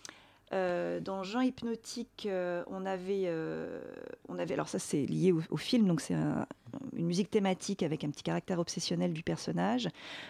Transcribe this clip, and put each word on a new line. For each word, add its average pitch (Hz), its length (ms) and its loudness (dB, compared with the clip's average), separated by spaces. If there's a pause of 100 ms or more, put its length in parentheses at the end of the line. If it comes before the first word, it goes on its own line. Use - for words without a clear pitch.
(540)
euh, 175 460 0
dans 190 240 -4
Jean 214 180 0
Hypnotique, 233 840 -2
euh, 180 400 0
on 190 180 -6
avait, 190 400 0
euh, 160 560 -2 (480)
on 180 80 -6
avait, 170 160 -2
alors - 160 -2
ça 190 80 -2
c'est 147 300 0
lié 160 240 6
au, 160 180 6
au - 80 0
film, 220 300 4
donc 170 140 4
c'est - 120 -2
un, 151 320 2 (500)
une 170 120 0
musique 175 240 2
thématique 196 500 2
avec 156 220 0
un 147 80 0
petit - 100 -8
caractère 170 380 0
obsessionnel 175 520 0
du 160 120 -4
personnage. 175 640 0 (400)